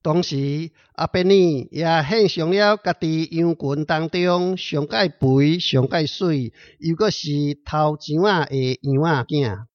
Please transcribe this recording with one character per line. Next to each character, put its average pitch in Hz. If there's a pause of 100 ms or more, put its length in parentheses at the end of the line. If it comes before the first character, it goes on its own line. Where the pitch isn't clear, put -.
当 165
时， 147 (260)
亚 135
伯 180
尼 180
也 156 (180)
献 202
上 165
了 208
家 180
己 160
羊 165
群 147
当 160
中 180
上 151
介 208 (100)
肥、 143
上 131
介 160
水， 147 (260)
又 165
搁 208
是 - (380)
头 151
前 151
仔 190
的 131
羊 139
仔 151
囝。 117